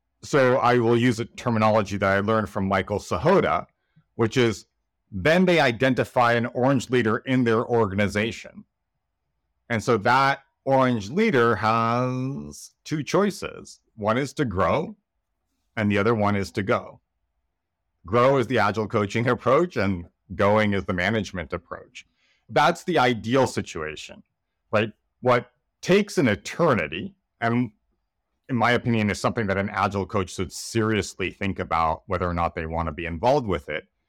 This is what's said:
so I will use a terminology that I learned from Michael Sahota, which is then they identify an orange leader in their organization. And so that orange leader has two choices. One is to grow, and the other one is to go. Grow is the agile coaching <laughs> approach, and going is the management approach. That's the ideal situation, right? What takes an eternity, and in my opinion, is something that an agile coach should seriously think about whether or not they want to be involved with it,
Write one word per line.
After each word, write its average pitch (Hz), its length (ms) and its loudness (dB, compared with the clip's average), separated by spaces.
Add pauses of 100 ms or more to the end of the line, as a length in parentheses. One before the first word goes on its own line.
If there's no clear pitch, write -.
(220)
so 131 360 4
I 120 200 4
will 117 180 4
use 117 240 2
a 117 40 -6
terminology 107 720 0
that 98 200 2
I 98 40 2
learned 107 300 0
from 98 180 -4
Michael 95 300 -2
Sahota, 95 680 0 (500)
which 113 200 -2
is 117 300 0 (440)
then 151 360 2
they 175 120 4
identify 123 760 2
an 117 120 0
orange 123 440 0
leader 117 280 2
in 131 260 0
their 117 200 2
organization. 104 1000 -2 (1080)
And 113 120 -2
so 120 160 2
that 135 420 2 (240)
orange 127 460 2
leader 135 460 2
has 123 1160 -2 (120)
two 156 180 -6
choices. - 800 -4 (160)
One 107 220 -2
is 135 160 -4
to 147 100 -4
grow, 101 520 -2 (800)
and 104 140 0
the 101 80 2
other 107 160 2
one 101 220 0
is 98 160 -4
to 107 100 -4
go. 98 380 -4 (1040)
Grow 120 320 4
is 120 80 0
the 120 120 0
agile 104 280 0
coaching 107 420 -2
<laughs> 123 60 2
approach, 143 420 0
and 95 300 -2 (280)
going 104 400 2
is 95 100 -2
the - 80 -4
management 92 600 -4
approach. - 540 -12 (440)
That's 151 340 2
the 165 140 0
ideal 123 480 2
situation, 80 760 -8 (500)
right? 110 180 0 (300)
What 120 300 0 (320)
takes 208 340 2
an 147 120 4
eternity, 101 840 -2 (260)
and 117 320 -2 (760)
in 113 80 -4
my 113 160 2
opinion, 117 380 0
is 95 100 -4
something 113 280 -2
that 95 100 0
an 98 120 -2
agile 98 360 -2
coach 95 280 -4
should 90 180 -6
seriously 107 800 -4
think 98 280 -6
about 82 480 -2
whether 90 220 -2
or 87 40 -2
not 85 220 -2
they 82 100 -8
want 82 240 -6
to 78 40 -6
be 76 120 -10
involved 117 420 0
with 85 220 -4
it, 76 180 -8 (220)